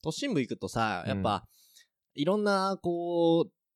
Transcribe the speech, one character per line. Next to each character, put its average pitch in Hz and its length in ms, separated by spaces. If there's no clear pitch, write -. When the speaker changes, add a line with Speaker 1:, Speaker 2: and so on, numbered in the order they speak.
Speaker 1:
都 156 80
心 277 220
部 147 80
行 113 80
く 113 80
と 98 100
さ、 107 380
Speaker 2:
う - 20
ん。 - 20
Speaker 1:
や 104 60
っ 101 60
ぱ、 101 260
い 143 100
ろ 190 120
ん 208 60
な 196 380
こ 170 680
う、 - 20